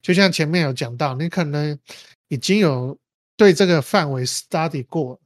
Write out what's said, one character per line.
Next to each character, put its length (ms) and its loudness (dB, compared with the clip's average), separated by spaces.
就 120 -2
像 160 4
前 160 0
面 180 0
有 100 -2
讲 240 -8
到， 180 -2
你 140 -4
可 160 -2
能 320 -4
已 100 -6
经 220 0
有 380 0
对 160 8
这 120 4
个 160 2
范 300 0
围 140 -4
study 640 -6
过 380 -6